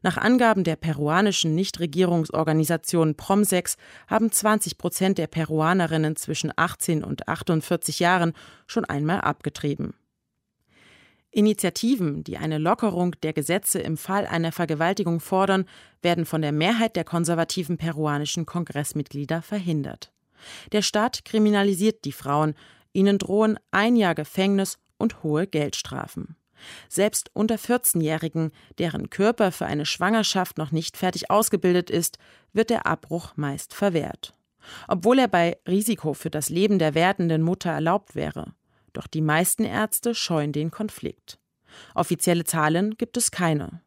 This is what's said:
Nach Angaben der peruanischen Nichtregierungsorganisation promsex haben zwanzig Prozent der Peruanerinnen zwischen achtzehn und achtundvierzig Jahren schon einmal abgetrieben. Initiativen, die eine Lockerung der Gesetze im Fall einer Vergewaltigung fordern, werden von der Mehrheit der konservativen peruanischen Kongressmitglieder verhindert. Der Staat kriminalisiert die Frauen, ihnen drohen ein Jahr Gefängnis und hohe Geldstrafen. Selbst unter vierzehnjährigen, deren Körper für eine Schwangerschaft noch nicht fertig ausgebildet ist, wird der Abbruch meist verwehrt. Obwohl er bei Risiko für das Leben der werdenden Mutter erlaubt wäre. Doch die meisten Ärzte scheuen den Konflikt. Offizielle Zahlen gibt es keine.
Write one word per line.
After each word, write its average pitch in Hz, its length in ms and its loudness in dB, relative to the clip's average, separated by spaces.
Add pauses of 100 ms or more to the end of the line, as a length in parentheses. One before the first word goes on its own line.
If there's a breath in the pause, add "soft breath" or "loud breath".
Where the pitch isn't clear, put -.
Nach 180 160 0
Angaben 226 460 4
der 160 140 0
peruanischen 160 760 0
Nichtregierungsorganisation 160 1600 0
promsex 196 600 0 (320 loud breath)
haben 220 240 2
zwanzig - 460 0
Prozent 190 400 0
der 160 100 -2
Peruanerinnen 156 880 2
zwischen - 400 -4
achtzehn 165 480 0
und - 240 -6
achtundvierzig 160 720 -2
Jahren 175 320 4 (360 loud breath)
schon - 180 -2
einmal 151 360 -2
abgetrieben. - 720 -4 (1400 soft breath)
Initiativen, 202 920 2
die - 140 -10
eine 156 220 -2
Lockerung 180 600 0
der 156 120 -2
Gesetze 175 460 -2
im 156 180 -4
Fall 196 280 -2
einer 165 280 -2
Vergewaltigung 170 680 0
fordern, 190 460 2 (360 loud breath)
werden 170 240 2
von 160 160 -2
der 147 120 0
Mehrheit 220 420 2
der 165 80 -2
konservativen 170 720 -2
peruanischen 151 680 -2
Kongressmitglieder 151 960 -6
verhindert. 170 720 -6 (580 loud breath)
Der 208 100 4
Staat - 440 0
kriminalisiert 208 800 2
die 139 80 -6
Frauen, 151 400 0 (400 soft breath)
ihnen 196 240 6
drohen 214 420 2 (120)
ein 226 260 4
Jahr 180 180 4
Gefängnis 196 600 0 (200)
und - 260 -2
hohe 156 220 0
Geldstrafen. - 920 -6 (500 loud breath)
Selbst - 460 -2
unter 220 240 0
vierzehnjährigen, 160 960 -2 (240 soft breath)
deren - 320 -4
Körper 208 420 2
für - 140 -6
eine 147 200 -4
Schwangerschaft 196 720 0
noch 156 140 -4
nicht 160 240 -4
fertig 180 340 -2
ausgebildet 180 600 2
ist, - 280 -2 (360 soft breath)
wird 226 160 2
der - 180 0
Abbruch - 480 -4
meist 143 380 -6
verwehrt. - 600 -2 (540 loud breath)
Obwohl 214 320 4
er 247 80 4
bei 170 300 2 (100)
Risiko 185 460 0
für - 160 -8
das 151 180 -4
Leben 190 320 2
der 156 160 2
werdenden 170 460 2
Mutter 170 300 0
erlaubt 165 440 -2
wäre. 151 380 -6 (400)
Doch - 140 -10
die 160 140 -4
meisten 160 440 2
Ärzte 220 500 -2
scheuen 151 380 -2
den 156 180 -2
Konflikt. - 640 -10 (560 loud breath)
Offizielle 170 520 0
Zahlen 170 520 0
gibt 240 200 -6
es 240 120 0
keine. 160 580 -2